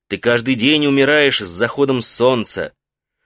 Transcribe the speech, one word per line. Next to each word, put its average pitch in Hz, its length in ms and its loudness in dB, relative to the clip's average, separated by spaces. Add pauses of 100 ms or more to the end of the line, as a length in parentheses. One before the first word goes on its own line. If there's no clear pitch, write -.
ты 98 120 -6
каждый 120 340 0
день 143 320 2
умираешь 139 540 2
с 101 80 -8
заходом 117 540 -2
солнца. 117 760 -2 (500)